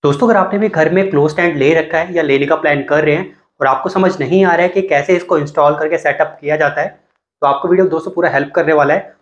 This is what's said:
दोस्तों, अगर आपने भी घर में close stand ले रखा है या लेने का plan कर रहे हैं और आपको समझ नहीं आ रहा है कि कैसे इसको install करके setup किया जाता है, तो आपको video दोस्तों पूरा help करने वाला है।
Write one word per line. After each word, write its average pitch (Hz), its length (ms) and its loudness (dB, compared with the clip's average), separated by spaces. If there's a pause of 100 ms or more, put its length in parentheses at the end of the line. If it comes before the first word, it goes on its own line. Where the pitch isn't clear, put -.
दोस्तों, 143 240 2
अगर 226 100 2
आपने 196 220 -2
भी 220 100 0
घर 156 220 0
में 190 180 0
close 151 220 0
stand 170 260 -2
ले 139 160 2
रखा 160 240 0
है 175 160 -4
या 165 100 0
लेने 139 220 0
का 151 100 2
plan 147 280 -2
कर 151 200 0
रहे 151 120 2
हैं 185 160 -8 (300)
और 135 60 2
आपको 135 220 0
समझ 185 200 2 (100)
नहीं 160 260 2
आ 170 100 2
रहा 170 80 2
है 180 60 0
कि 190 140 0
कैसे 156 320 0
इसको 175 220 -2
install 147 380 2
करके 156 220 -4
setup 151 440 -2
किया 147 160 -2
जाता 147 240 -2
है, 180 60 -4 (540)
तो 147 60 0
आपको 139 200 -2
video 185 200 2
दोस्तों 160 240 -4
पूरा 160 180 -2
help - 260 -2
करने 160 180 2
वाला 147 200 2
है। - 280 -6